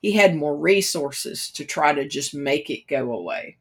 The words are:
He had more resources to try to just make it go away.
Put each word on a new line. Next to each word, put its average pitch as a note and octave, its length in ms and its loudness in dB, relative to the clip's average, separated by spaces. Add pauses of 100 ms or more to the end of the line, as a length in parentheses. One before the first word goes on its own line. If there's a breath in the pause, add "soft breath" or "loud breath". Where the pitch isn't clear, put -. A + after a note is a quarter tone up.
He G3+ 100 2
had G3+ 220 6
more D3 200 0
resources D#3 960 0
to D3 120 -10
try D3+ 300 2
to C#3 120 -2
just C#3 280 -6
make C#3+ 340 -2
it - 200 -8
go B2+ 240 -2
away. F#2 480 -8